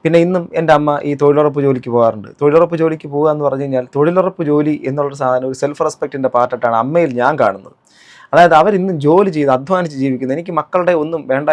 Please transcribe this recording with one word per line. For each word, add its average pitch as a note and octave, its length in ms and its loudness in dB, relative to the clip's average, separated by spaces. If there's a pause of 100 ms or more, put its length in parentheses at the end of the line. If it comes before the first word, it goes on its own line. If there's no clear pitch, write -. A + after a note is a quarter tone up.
പിന്നെ E3 220 2
ഇന്നും F3+ 180 -2 (160)
എൻ്റെ D#3+ 180 2
അമ്മ D3 200 -2 (120)
ഈ C#3+ 120 -4
തൊഴിലുറപ്പ് C#3+ 440 2
ജോലിക്ക് B2+ 300 -2
പോകാറുണ്ട്. A2 340 0 (120)
തൊഴിലുറപ്പ് E3 400 2
ജോലിക്ക് D#3 320 -4
പോകുക D3+ 200 0
എന്ന് D3 140 -4
പറഞ്ഞു C3+ 180 -2
കഴിഞ്ഞാൽ B2+ 200 -2 (100)
തൊഴിലുറപ്പ് F3 540 0
ജോലി D3 260 0 (140)
എന്നുള്ളൊരു C#3+ 340 -6
സാധനം B2+ 280 -2
ഒരു B2+ 120 -12
സെൽഫ് D3 240 -4
റെസ്പെക്റ്റിൻ്റെ C3+ 500 -6
പാർട്ടായിട്ടാണ് A#2+ 460 0
അമ്മയിൽ D#3 280 0 (100)
ഞാൻ C#3+ 120 2 (100)
കാണുന്നത്. F#2+ 320 -4 (560)
അതായത് E3 260 6
അവരിന്നും F#3 460 2
ജോലി F#3 320 4
ചെയ്ത് C#3+ 180 0
അധ്വാനിച്ച് D#3 480 -2
ജീവിക്കുന്നു. C3 340 -2
എനിക്ക് E3+ 220 -8
മക്കളുടെ F3+ 340 0 (100)
ഒന്നും D#3+ 180 -6 (100)
വേണ്ട C#3+ 220 -2